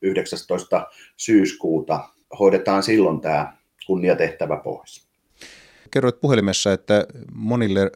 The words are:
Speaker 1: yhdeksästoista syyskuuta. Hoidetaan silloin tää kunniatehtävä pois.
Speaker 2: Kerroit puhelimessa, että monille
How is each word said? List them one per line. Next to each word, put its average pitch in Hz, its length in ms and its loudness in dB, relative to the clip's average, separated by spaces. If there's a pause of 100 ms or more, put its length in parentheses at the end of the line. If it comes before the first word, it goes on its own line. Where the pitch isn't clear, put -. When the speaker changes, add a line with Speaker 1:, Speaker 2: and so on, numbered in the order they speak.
Speaker 1:
yhdeksästoista 90 840 -4 (300)
syyskuuta. 80 800 0 (400)
Hoidetaan 98 440 2
silloin 92 380 2
tää 76 360 -4 (300)
kunniatehtävä 85 680 -2
pois. - 480 -12 (840)
Speaker 2:
Kerroit 127 300 0
puhelimessa, 101 520 2
että 104 340 0 (260)
monille 107 640 0